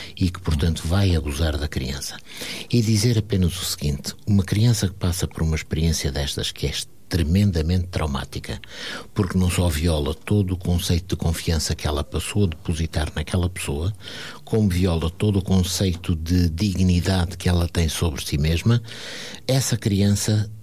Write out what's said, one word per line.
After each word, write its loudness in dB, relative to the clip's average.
e 0
que, -8
portanto, 0
vai 4
abusar 0
da -4
criança. -6
E 4
dizer 2
apenas 0
o -6
seguinte: -4
uma 4
criança 2
que -6
passa -2
por -6
uma 2
experiência 0
destas -4
que -4
é -2
tremendamente 2
traumática, -6
porque -2
não 4
só 2
viola 0
todo 0
o 0
conceito 0
de -2
confiança -2
que -4
ela -2
passou -2
a 4
depositar -2
naquela 0
pessoa, -4
como 2
viola 2
todo 2
o 0
conceito 2
de 2
dignidade 2
que -2
ela 2
tem 0
sobre -2
si -2
mesma, 2
essa 2
criança 2